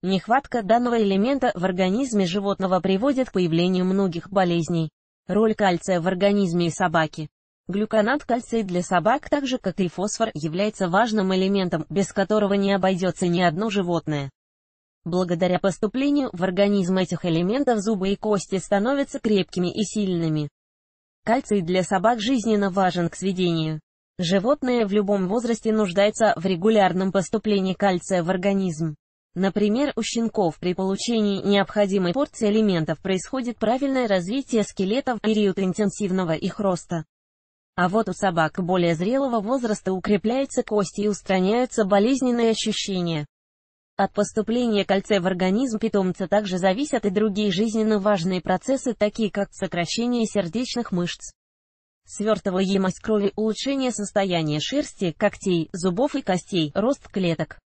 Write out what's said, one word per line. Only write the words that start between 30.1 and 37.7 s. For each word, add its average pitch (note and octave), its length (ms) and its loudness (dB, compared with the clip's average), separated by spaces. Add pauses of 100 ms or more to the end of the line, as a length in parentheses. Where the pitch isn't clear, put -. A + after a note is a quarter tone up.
при F3+ 140 -2
получении G3 680 -2
необходимой G3 720 2
порции C4 340 -2
элементов G3+ 540 2
происходит A3+ 560 -4
правильное B3+ 500 0
развитие G#3 540 0
скелета A3 540 -2
в G3+ 40 -8
период G#3+ 380 2
интенсивного F#3+ 760 0
их F3+ 280 -4
роста. F3 440 -2 (760)